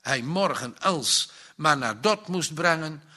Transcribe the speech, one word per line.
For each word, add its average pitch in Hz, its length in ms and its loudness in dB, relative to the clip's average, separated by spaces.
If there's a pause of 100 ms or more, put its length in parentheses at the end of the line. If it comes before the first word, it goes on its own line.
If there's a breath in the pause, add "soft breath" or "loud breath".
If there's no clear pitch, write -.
hij 131 200 -2
morgen 143 580 -2
Els 160 520 0 (240 loud breath)
maar 151 220 2
naar 113 240 -4
Dort 208 260 0
moest 175 260 -4
brengen, 160 500 0 (140)